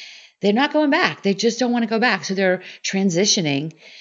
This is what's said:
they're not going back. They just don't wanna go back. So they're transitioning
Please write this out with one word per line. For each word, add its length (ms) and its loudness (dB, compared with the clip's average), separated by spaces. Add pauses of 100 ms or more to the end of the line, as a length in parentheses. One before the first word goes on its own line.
(420)
they're 100 2
not 220 2
going 160 2
back. 340 0
They 100 2
just 240 -2
don't 140 0
wanna 160 0
go 120 -2
back. 260 0
So 80 -6
they're 300 0 (200)
transitioning 880 0 (300)